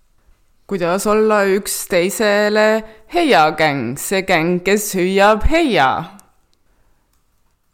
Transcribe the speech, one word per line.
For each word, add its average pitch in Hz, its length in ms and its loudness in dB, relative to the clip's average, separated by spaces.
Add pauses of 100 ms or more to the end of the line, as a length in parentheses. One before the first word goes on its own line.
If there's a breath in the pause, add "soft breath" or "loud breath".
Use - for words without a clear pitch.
(720)
Kuidas 180 400 -2
olla 214 400 2
üksteisele 208 1160 0 (420 loud breath)
heia 226 380 2 (100)
gäng, 139 400 -2
see 190 240 -4
gäng, 175 400 -2
kes 202 320 -2
hüüab 196 560 2
heia? 226 400 2 (1800)